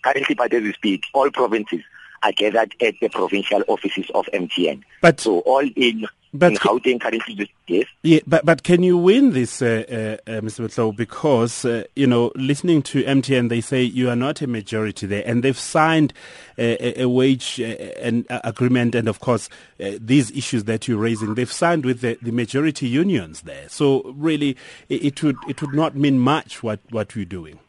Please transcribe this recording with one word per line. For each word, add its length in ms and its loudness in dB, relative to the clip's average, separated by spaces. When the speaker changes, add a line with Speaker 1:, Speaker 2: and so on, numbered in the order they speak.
Speaker 1:
Currently, 320 0
but 180 0
as 120 0
we 100 -2
speak, 300 -2
all 160 2
provinces 520 -2
are 80 2
gathered 500 0
at 200 0
the 80 0
provincial 580 -2
offices 480 -4
of 160 0
M 160 -4
T 220 0
N. 140 -8
Speaker 2:
But 180 6
Speaker 1:
So 200 2
all 360 2
in, 320 0
Speaker 2:
but 200 4
Speaker 1:
in 40 -2
Speaker 2:
ca- 120 2
Speaker 1:
Gauteng 320 2
currently, 500 -4
yes? 180 0
Speaker 2:
Yeah, 240 6
but, 200 2
but 180 2
can 180 4
you 160 4
win 340 6
this, 300 -2
uh, 640 -2
uh, 120 -10
uh, 40 -4
Mister 220 -8
Motlow? 320 -2
Because, 680 0
uh, 180 -2
you 100 4
know, 280 4
listening 480 2
to 200 -2
M 180 2
T 140 0
N, 140 2
they 100 0
say 240 0
you 260 0
are 60 0
not 260 -4
a 60 -4
majority 580 -4
there, 200 -4
and 180 0
they've 160 0
signed, 540 2
uh, 40 -4
a, 220 -4
a 80 2
wage, 500 2
uh, 60 -2
an, 640 -4
uh, 160 -6
agreement, 500 2
and 140 0
of 100 -6
course, 300 -2
uh, 180 -6
these 320 2
issues 320 -4
that 240 -2
you're 100 0
raising, 380 -2
they've 160 -4
signed 320 0
with 160 0
the, 220 -2
the 100 -6
majority 560 -2
unions 540 -2
there. 260 -18
So 480 0
really, 400 0
it, 160 -2
it 200 -2
would, 120 2
it 120 -8
would 120 -6
not 240 0
mean 220 2
much 440 0
what, 160 -4
what 280 -6
we're 80 -4
doing. 440 -14